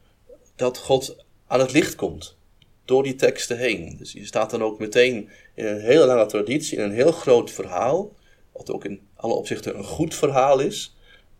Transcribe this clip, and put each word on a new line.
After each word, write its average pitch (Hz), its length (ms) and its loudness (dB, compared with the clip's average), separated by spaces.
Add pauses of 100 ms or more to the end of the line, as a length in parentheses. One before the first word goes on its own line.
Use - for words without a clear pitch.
(560)
dat 123 220 -2
God - 480 -2 (220)
aan 127 120 2
het 131 120 2
licht - 240 2
komt, - 420 -8 (480)
door 131 180 4
die 135 120 -4
teksten - 420 0
heen. 98 400 -4
Dus - 140 -16
je 101 140 -16
staat 110 240 -2
dan 110 140 -4
ook 107 160 -4
meteen 117 500 2 (240)
in 110 120 -8
een 104 160 -4
hele 135 240 6
lange 123 200 4
traditie, 107 520 -4
in 110 60 -2
een 104 80 -4
heel 120 200 4
groot 120 400 2
verhaal, 113 640 -4 (360)
wat - 200 -14
ook - 140 -8
in 98 160 -10 (140)
alle 113 180 -4
opzichten - 440 -6
een 101 60 -10
goed 92 320 -4
verhaal 135 440 4
is, - 360 -4 (440)